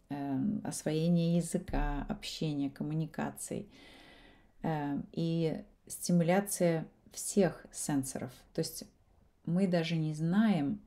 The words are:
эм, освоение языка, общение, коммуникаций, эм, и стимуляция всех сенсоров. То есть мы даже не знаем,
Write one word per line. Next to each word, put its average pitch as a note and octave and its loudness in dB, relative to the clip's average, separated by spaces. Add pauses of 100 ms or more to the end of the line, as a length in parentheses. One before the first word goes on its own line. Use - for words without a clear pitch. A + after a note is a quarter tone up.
эм, C#3 -2
освоение E3+ 2
языка, C#3+ -2
общение, C#3+ -4
коммуникаций, D3+ -4 (960)
эм, C#3+ -2
и E3 0 (220)
стимуляция F3 2 (240)
всех - 0
сенсоров. C3+ -2 (240)
То E3 0
есть - -8 (600)
мы F3+ 2
даже E3 2
не D#3 0
знаем, F3 2